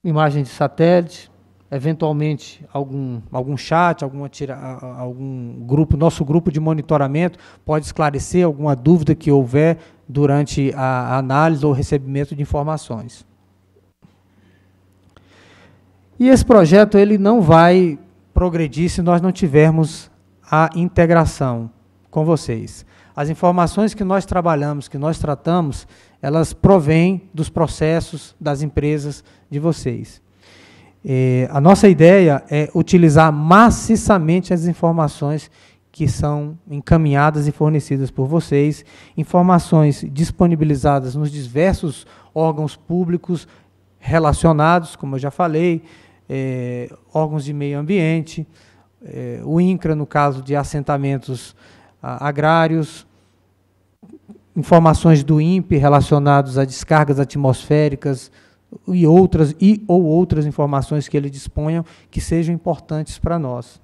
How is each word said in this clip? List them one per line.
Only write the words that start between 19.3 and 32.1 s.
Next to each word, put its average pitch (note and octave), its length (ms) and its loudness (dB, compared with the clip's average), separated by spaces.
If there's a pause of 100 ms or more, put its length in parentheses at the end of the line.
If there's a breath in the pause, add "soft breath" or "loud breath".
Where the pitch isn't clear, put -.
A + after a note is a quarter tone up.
tivermos D#3+ 760 0 (400)
a D#3 260 2
integração E3 960 0 (400)
com D#3 160 -2
vocês. B2+ 600 -4 (300 soft breath)
As D3 140 -6
informações F3 640 0
que G#3+ 100 -8
nós F#3 220 -2
trabalhamos, D3+ 640 -4
que C#3+ 100 -14
nós D3 220 -4
tratamos, D3+ 680 -4 (360 soft breath)
elas D3+ 320 -2
provêm F3 800 2
dos D#3 160 -6
processos D#3+ 880 -4
das D3 220 -6
empresas D3 640 -4 (260 soft breath)
de C#3+ 100 -8
vocês. C3 640 -6 (840 soft breath)
É, B2+ 480 0
a D3 100 -2
nossa G3 260 6
ideia E3 600 6